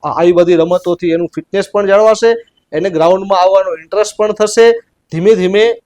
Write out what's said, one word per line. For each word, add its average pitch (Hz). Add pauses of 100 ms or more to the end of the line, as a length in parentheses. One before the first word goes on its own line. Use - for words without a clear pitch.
આ, 151
આવી 170
બધી 175
રમતોથી 170
એનું 165
ફિટનેસ 190
પણ 202
જળવાશે, 214 (360)
એને 170
ગ્રાઉન્ડમાં 185
આવવાનો 190
ઇન્ટરેસ્ટ 165
પણ 214
થશે, 220 (400)
ધીમે 180
ધીમે 185 (260)